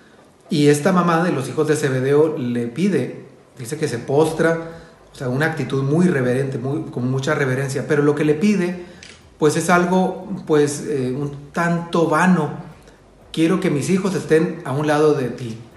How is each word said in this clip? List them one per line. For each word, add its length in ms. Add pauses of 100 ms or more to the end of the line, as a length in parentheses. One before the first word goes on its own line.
(500)
Y 180
esta 260
mamá 320
de 80
los 160
hijos 180
de 80
Zebedeo 640
le 300
pide, 580 (320)
dice 200
que 120
se 80
postra, 800 (340)
o 40
sea, 120
una 200
actitud 360
muy 240
reverente, 520
muy, 240
con 260
mucha 240
reverencia, 540
pero 160
lo 100
que 100
le 120
pide, 500 (540)
pues, 180
es 140
algo, 560 (180)
pues, 420
eh, 300
un 340
tanto 560
vano. 440 (840)
"Quiero 260
que 120
mis 180
hijos 240
estén 520
a 60
un 140
lado 300
de 140
ti, 280 (200)